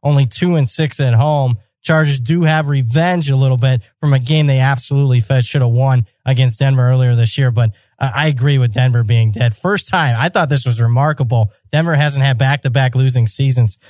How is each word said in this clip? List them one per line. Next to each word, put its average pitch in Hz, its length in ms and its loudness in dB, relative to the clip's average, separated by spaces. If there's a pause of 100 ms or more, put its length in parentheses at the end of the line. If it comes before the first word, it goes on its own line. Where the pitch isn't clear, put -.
only 143 220 2
two 175 300 -2
and 143 120 0
six 151 320 -6
at 131 140 0
home. 131 440 0 (240)
Chargers 151 380 0
do 160 240 -2
have 156 260 0
revenge 143 600 0
a 139 60 0
little 135 220 0
bit 127 240 0 (180)
from 147 140 0
a 131 60 2
game 151 280 0
they 135 120 2
absolutely 135 640 0
fed, 127 240 0
should 139 160 -2
have 120 100 2
won 127 340 0 (200)
against 131 340 0
Denver 135 300 0
earlier 127 260 2
this 117 220 0
year, 131 140 2
but, 113 200 0 (280)
uh, 135 160 -2
I 147 120 0
agree 139 300 0
with 123 140 0
Denver 123 320 0
being 113 280 2
dead. 113 240 0
First 190 340 -4
time, 151 280 0
I 143 120 0
thought 180 180 0
this 135 180 -2
was 117 140 -2
remarkable. 120 720 0 (220)
Denver 165 220 0
hasn't 143 280 0
had 135 140 2
back-to-back 131 580 0
losing 127 320 2
seasons 123 500 0 (120)